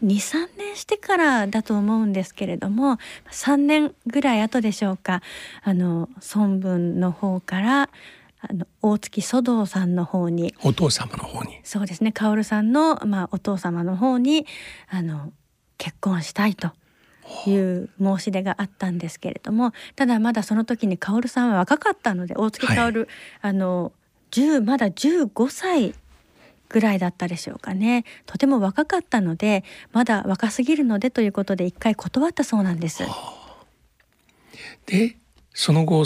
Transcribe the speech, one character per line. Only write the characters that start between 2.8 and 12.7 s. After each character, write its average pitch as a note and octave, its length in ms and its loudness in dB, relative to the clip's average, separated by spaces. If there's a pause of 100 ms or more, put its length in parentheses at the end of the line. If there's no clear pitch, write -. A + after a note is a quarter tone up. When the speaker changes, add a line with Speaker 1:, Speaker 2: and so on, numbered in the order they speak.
Speaker 1:
三 C#4+ 340 2
年 D4+ 260 2 (140)
ぐ A#3+ 160 0
ら B3+ 140 2
い G#3+ 40 2
後 A3 200 0
で G#3+ 100 0
し G3+ 160 -2
ょ F#3+ 60 0
う F#3+ 40 -4
か、 F3+ 240 -2 (440)
あ G3+ 100 2
の、 F3 340 0 (280)
孫 G#3 100 4 (120)
文 F3+ 420 0
の F#3 100 2
方 F#3 300 -2
か F#3 200 -4
ら、 C4+ 300 2 (500)
あ - 120 -12
の、 F3 160 -6 (120)
大 G#3 180 2
月 - 220 -8
祖 B3 220 0
堂 A#3 240 2
さ F#3 180 -2
ん F3 120 2
の F3 80 0
方 F3 260 0
に、 E3+ 320 -2
Speaker 2:
お - 100 4
父 D#3 180 2
様 - 260 -4
の - 80 -10
方 - 180 -10
に。 - 220 -12
Speaker 1:
そ - 160 -6
う G3+ 60 -2
で F#3 100 -12
す - 80 -2
ね、 A3 80 2
薫 G#3+ 320 0
さ G#3+ 160 0
ん A3 120 2